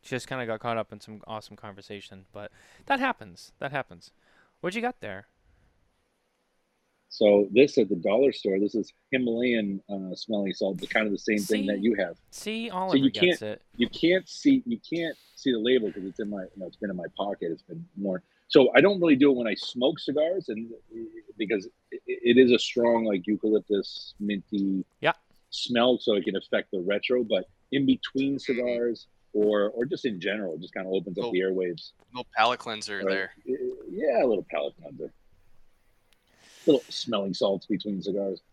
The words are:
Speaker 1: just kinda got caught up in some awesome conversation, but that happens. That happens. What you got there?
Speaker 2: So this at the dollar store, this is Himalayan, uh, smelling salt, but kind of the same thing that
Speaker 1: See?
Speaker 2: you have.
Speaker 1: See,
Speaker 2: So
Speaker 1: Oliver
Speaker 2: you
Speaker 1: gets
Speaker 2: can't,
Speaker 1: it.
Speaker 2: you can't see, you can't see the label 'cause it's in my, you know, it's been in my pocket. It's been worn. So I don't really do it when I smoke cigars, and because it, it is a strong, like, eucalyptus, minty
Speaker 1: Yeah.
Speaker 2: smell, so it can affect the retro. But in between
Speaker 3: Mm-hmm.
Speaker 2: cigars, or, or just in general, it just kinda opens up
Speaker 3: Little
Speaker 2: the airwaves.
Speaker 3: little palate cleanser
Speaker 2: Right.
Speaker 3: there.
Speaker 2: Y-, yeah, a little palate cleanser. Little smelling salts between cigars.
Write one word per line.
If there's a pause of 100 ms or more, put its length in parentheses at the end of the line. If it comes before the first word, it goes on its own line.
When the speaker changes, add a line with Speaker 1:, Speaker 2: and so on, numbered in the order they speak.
Speaker 1:
just
kinda
got
caught
up
in
some
awesome
conversation,
but (360)
that
happens.
That
happens. (480)
What
you
got
there? (1800)
Speaker 2:
So
this
at
the
dollar
store,
this
is (200)
Himalayan,
uh,
smelling
salt,
but
kind
of
the
same
thing
that
Speaker 1:
See?
Speaker 2:
you
have. (140)
Speaker 1:
See,
Speaker 2:
So
Speaker 1:
Oliver
Speaker 2:
you
Speaker 1:
gets
Speaker 2:
can't, (120)
Speaker 1:
it. (160)
Speaker 2:
you
can't
see,
you (160)
can't (200)
see
the
label
'cause
it's
in
my,
you
know,
it's
been
in
my (100)
pocket.
It's
been
worn. (260)
So
I
don't
really
do
it
when
I
smoke
cigars,
and (680)
because (240)
it,
it
is
a
strong,
like,
eucalyptus,
minty (180)
Speaker 1:
Yeah. (380)
Speaker 2:
smell,
so
it
can
affect
the
retro.
But (260)
in
between
Speaker 3:
Mm-hmm.
Speaker 2:
cigars, (240)
or,
or
just
in
general,
it
just
kinda
opens
up
Speaker 3:
Little
Speaker 2:
the
airwaves. (200)
Speaker 3:
little
palate
cleanser
Speaker 2:
Right.
Speaker 3:
there. (140)
Speaker 2:
Y-, (340)
yeah,
a
little
palate
cleanser. (1600)
Little
smelling
salts
between
cigars. (120)